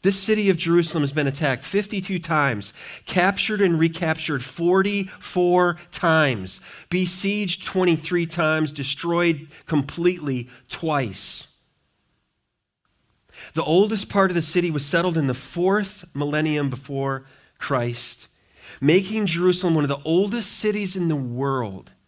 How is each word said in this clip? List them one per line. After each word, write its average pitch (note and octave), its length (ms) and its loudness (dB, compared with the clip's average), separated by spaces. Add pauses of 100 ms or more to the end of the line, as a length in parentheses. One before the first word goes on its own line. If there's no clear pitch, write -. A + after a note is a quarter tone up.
This G3 160 2
city G#3+ 320 2
of F3 80 4
Jerusalem E3+ 460 2
has C#3 80 0
been D3 160 0
attacked C#3 360 -2
fifty-two G3 540 -4
times, C#3+ 560 0 (320)
captured F#3+ 560 0
and F3 160 4
recaptured D#3+ 680 0
forty-four F3+ 1300 2 (140)
times, C#3+ 680 0 (300)
besieged F#3+ 760 -2
twenty-three F3 600 0
times, D#3 460 0
destroyed E3+ 760 -2 (200)
completely D3 840 -2 (200)
twice. C#3 760 -4 (2000)
The D#3 80 -2
oldest G3 460 2
part G3 200 2
of F3 60 -2
the E3+ 80 2
city F3 260 0
was D3 160 -2
settled E3+ 320 2
in D3+ 80 2
the C3 80 2
fourth F#3+ 800 -2
millennium D3 560 0
before C3+ 560 -6 (320)
Christ, - 680 -4 (520)
making F#3+ 460 2
Jerusalem F3+ 480 2
one D#3 100 4
of C#3+ 60 0
the C#3 160 -4
oldest G3 460 0
cities G3+ 440 -2
in F3+ 120 -2
the D#3 80 0
world. B2+ 760 -4 (160)